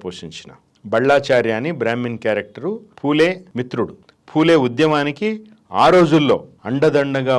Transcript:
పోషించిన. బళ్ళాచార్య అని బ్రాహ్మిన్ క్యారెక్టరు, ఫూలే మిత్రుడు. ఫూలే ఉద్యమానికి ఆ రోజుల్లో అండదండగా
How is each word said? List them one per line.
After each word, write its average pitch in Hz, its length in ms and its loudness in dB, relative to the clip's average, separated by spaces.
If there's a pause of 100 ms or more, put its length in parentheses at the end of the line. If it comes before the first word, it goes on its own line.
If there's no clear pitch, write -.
పోషించిన. - 480 -14 (420)
బళ్ళాచార్య 123 680 2
అని 143 100 -6 (100)
బ్రాహ్మిన్ 117 460 -4
క్యారెక్టరు, 110 460 -6 (280)
ఫూలే 151 300 0 (300)
మిత్రుడు. 127 360 -6 (340)
ఫూలే 160 260 2 (120)
ఉద్యమానికి 147 640 -2 (540)
ఆ - 20 6 (100)
రోజుల్లో 151 400 4 (320)
అండదండగా 139 720 0